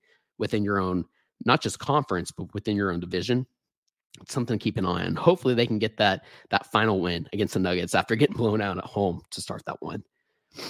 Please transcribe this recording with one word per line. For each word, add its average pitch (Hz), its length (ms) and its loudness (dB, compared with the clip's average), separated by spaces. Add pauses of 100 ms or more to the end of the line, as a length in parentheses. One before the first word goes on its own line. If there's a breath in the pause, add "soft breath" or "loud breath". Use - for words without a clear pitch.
(380)
within 104 260 0
your 101 140 0
own, 92 260 0 (400)
not 127 160 4
just - 180 -4
conference, 135 520 0
but - 240 -12
within - 200 -2
your 101 160 2
own 87 100 -2
division. 92 460 0 (760)
It's - 100 -14
something 117 260 -2
to - 40 -8
keep - 160 -2
an 95 80 0
eye 90 180 -2
on. 90 100 -2
Hopefully 131 400 2
they 120 120 4
can 110 120 -2
get 107 200 -2
that, 98 260 2 (260 loud breath)
that - 220 0
final 107 280 4
win 87 340 -2
against 101 180 0
the 101 80 0
Nuggets 90 340 0
after 101 220 2
getting - 200 2
blown 110 260 0
out 95 160 -2
at - 60 -8
home 98 360 -2 (120)
to - 100 -10
start - 240 -8
that - 160 -10
one. 80 200 -8 (680 loud breath)